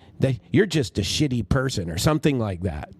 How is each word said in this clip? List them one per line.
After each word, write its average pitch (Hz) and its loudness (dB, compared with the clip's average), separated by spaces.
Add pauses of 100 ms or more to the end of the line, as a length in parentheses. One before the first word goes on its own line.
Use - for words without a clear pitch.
(200)
that, 131 0 (120)
you're 165 6
just 156 -2
a 110 2
shitty 123 -2
person, 127 0
or 82 -8
something 151 2
like 98 -4
that, 80 -6 (100)